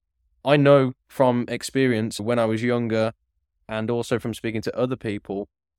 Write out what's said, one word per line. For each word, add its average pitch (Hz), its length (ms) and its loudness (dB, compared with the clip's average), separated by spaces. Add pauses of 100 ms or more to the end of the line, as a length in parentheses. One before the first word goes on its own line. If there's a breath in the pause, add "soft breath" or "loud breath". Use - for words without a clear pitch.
(440)
I 143 120 4
know 139 360 6 (160)
from 123 400 2
experience 120 720 -2
when 117 180 -2
I 117 60 2
was 110 180 0
younger, 113 500 0 (560)
and 110 220 -4
also 120 280 -2
from 113 160 -6
speaking 113 280 -4
to - 140 -6
other 127 200 -2
people, 113 520 -8 (300)